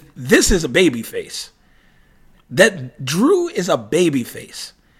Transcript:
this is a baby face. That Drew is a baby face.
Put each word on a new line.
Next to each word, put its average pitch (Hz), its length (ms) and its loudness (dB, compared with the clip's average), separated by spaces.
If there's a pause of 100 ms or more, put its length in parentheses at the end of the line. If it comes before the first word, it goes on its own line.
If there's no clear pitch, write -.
(160)
this 151 340 2
is 180 140 2
a 143 60 -6
baby 127 340 2
face. - 480 -12 (1000)
That 147 540 0
Drew 285 460 2
is 185 200 -4
a 156 80 2
baby 139 460 0
face. - 480 -16 (280)